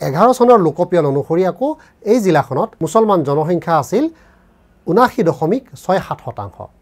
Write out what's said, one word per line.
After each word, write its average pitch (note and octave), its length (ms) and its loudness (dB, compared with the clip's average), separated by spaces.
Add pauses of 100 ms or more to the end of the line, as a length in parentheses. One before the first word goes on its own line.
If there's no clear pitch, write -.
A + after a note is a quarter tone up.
এঘাৰ D#3 320 2
চনৰ A#3+ 340 4
লোকপিয়ল E3+ 400 0
অনুসৰি C#3+ 380 -2
আকৌ F#3 240 -4 (340)
এই A3 180 2
জিলাখনত E3 480 0 (140)
মুছলমান G3+ 420 2
জনসংখ্যা D#3 540 -2
আছিল G#3 260 -2 (800)
ঊনাশী A#3+ 360 0
দশমিক E3 400 -2 (200)
ছয় F#3 260 -2
সাত D3+ 160 -8
শতাংশ। G#2 320 -14 (260)